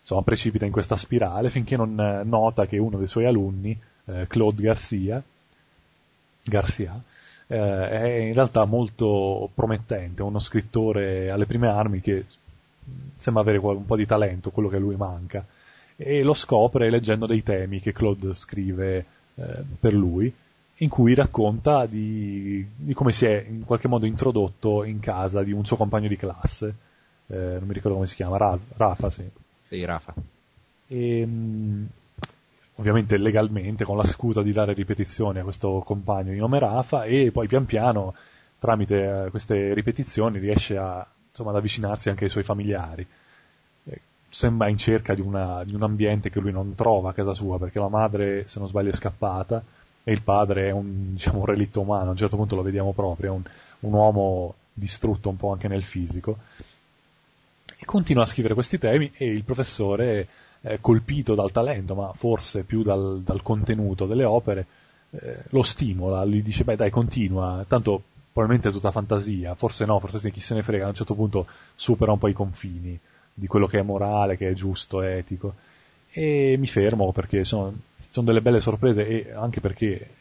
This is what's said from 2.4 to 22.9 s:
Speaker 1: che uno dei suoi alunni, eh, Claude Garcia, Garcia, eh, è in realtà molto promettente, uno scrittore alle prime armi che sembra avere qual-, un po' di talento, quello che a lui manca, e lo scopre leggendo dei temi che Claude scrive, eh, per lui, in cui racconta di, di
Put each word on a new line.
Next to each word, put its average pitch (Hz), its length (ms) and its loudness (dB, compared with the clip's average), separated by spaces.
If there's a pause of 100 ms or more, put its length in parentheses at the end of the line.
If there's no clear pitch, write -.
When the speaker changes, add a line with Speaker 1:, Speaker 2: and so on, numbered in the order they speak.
Speaker 1:
che 104 100 -2
uno 104 220 0
dei 98 80 0
suoi 113 180 0
alunni, 101 540 2 (260)
eh, 90 220 -6
Claude 107 360 2
Garcia, 110 600 0 (1200)
Garcia, 104 580 -2 (440)
eh, 101 420 0
è 117 280 0
in 113 180 -2
realtà 117 320 4
molto 104 880 0
promettente, 107 680 -4
uno 104 180 -2
scrittore 101 880 0
alle 101 160 0
prime 117 220 2
armi 104 340 0
che 95 240 0 (920)
sembra 110 260 2
avere 101 160 4
qual-, 101 200 2
un 98 80 -10
po' 113 100 0
di 107 80 2
talento, 101 460 0
quello 107 180 0
che 95 80 -2
a 98 40 2
lui 98 160 -2
manca, 92 460 -6 (540)
e 143 260 0
lo 147 120 6
scopre 117 560 4
leggendo 113 340 2
dei 110 180 2
temi 98 380 -2
che 104 120 -4
Claude 98 420 0
scrive, 95 720 -4 (300)
eh, - 280 -10 (160)
per 107 140 4
lui, 98 360 4 (480)
in 160 120 2
cui 123 240 6
racconta 123 720 2
di, 101 800 -4 (100)
di 143 160 -6